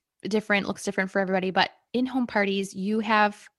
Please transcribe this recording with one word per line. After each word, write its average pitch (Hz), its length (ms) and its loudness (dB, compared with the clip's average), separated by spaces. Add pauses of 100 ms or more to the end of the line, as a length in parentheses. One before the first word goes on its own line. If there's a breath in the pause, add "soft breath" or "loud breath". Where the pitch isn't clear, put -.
(220)
different, 202 440 0
looks - 160 -6
different 190 280 -2
for 196 100 0
everybody, 185 300 0
but - 200 2 (220)
in-home 254 340 -2
parties, 196 480 -2
you 208 260 -2
have, 214 480 2 (100)